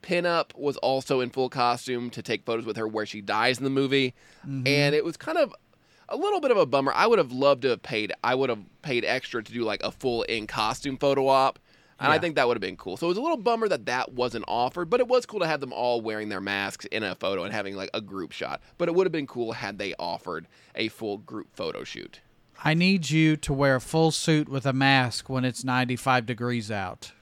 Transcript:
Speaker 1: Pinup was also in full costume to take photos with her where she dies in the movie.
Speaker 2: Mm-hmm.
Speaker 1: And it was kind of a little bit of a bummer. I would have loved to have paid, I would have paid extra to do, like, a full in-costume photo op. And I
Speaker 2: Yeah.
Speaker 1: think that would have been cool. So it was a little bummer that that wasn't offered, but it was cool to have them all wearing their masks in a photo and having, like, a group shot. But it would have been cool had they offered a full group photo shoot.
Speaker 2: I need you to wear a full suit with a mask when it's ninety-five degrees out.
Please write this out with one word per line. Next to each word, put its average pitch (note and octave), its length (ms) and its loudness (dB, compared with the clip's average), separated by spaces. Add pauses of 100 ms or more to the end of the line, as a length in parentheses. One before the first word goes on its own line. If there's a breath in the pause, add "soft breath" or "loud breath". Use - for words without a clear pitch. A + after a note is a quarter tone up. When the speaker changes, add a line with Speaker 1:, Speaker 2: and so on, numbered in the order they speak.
Speaker 1:
Pinup F3 540 0
was C#3 220 -2
also C3 420 0
in B2 100 -2
full C3 180 0
costume B2 600 0
to A#2 120 -12
take A2+ 220 -4
photos A2+ 220 -2
with G#2+ 100 -4
her A2 120 -2
where G#2+ 180 -2
she G#2+ 140 -12
dies A2 380 2
in B2+ 40 -6
the C3+ 80 0
movie. C3+ 440 2 (260 loud breath)
Speaker 2:
Mm-hmm. C3+ 260 -4
Speaker 1:
And C#3+ 300 4
it D3+ 80 2
was E3 120 -6
kind D#4+ 220 -4
of C4+ 160 2 (540 soft breath)
a - 80 -8
little G4 240 0
bit C4 100 2
of A3 60 6
a E3+ 100 6
bummer. C3+ 260 2
I F3 140 4
would A3+ 140 6
have C3+ 100 0
loved C3 320 4
to C3+ 60 2
have A2+ 160 0
paid, G#2+ 280 -2 (120)
I B2 100 2
would C3 160 2
have A2 80 -2 (240)
paid B2 220 -2
extra A#2 400 -2
to A2+ 80 -18
do, A#2 100 -4
like, G#2 220 -2
a A2 80 -4
full A#2+ 320 -2
in-costume A2+ 720 -4
photo C#3 320 2
op. C3+ 320 4 (420 soft breath)
And C#3 100 4
I D#3+ 40 6
Speaker 2:
Yeah. - 40 2
Speaker 1:
think D#3+ 160 -2
that C3+ 120 4
would A#2+ 80 2
have G#2+ 60 -4
been F#2 140 -6
cool. F#2 200 -8
So E3 100 -4
it F3 40 2
was F#3 80 0
a B3 40 -4
little D#4+ 140 0
bummer A3+ 320 0
that C#3+ 180 -2
that B2 260 -2
wasn't A#2+ 360 -2
offered, C3+ 420 -2
but B3 100 2
it A#3+ 80 2
was B3 180 2
cool G#3+ 140 -6
to E3 60 2
have D#3 140 0
them C3 120 -8
all A#2+ 280 0
wearing G#2+ 280 -4
their G2 120 -4
masks G2 460 -4
in A2 160 -4
a F#2 120 -4
photo F#2 300 -2
and G#2 80 -6
having, G2 240 -4
like, F#2+ 180 -8
a A2 60 -4
group F#2+ 320 -10
shot. - 280 -6 (180 soft breath)
But E3+ 100 0
it E3+ 60 -2
would F#3 120 4
have E3 60 0
been D3+ 140 -4
cool A#2 260 -6
had G#2 260 -8
they G2 200 -4
offered E2+ 480 -8 (280 soft breath)
a A2 140 -2
full G#2 300 -8
group - 360 -14
photo - 300 -6
shoot. - 360 -16 (440)
Speaker 2:
I D#3 100 4
need F3 360 4
you D#3 280 6
to - 140 -4
wear C3+ 240 4
a B2 40 0
full D#3+ 300 2
suit D3+ 380 2
with C3+ 180 -4
a C3+ 60 2
mask C3 560 4
when B2+ 160 -2
it's B2+ 200 -4
ninety-five B2+ 640 0
degrees A#2+ 440 -4
out. F#2+ 500 -6